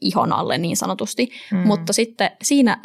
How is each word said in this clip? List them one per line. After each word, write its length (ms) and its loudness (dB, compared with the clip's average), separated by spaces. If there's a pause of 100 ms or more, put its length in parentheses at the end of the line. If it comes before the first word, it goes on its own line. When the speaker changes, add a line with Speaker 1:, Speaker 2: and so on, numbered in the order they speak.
Speaker 1:
ihon 320 0
alle 240 -2
niin 200 -2
sanotusti. 540 -4 (200)
Speaker 2:
Mm. 60 0 (100)
Speaker 1:
Mutta 260 0
sitten 380 0 (120)
siinä, 420 4